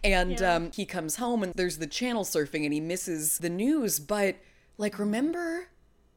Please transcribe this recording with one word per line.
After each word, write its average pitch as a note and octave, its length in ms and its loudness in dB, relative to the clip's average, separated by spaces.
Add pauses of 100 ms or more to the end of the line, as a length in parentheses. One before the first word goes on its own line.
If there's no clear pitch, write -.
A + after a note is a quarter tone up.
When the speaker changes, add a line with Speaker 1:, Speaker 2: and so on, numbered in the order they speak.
Speaker 1:
And, F3+ 380 4
Speaker 2:
Yeah. F3 160 4
Speaker 1:
um, E3 160 -2
he G3+ 120 -4
comes D#3+ 320 -4
home A#3+ 280 0
and F3 100 -4
there's F3+ 240 0
the D#3+ 80 -4
channel A#3 380 -2
surfing D3+ 400 0
and D3 100 0
he D3+ 60 0
misses E3 580 -2
the E3+ 120 -2
news, A3+ 500 2
but, G3 360 0 (420)
like, G#3 200 -2
remember E4 720 0 (480)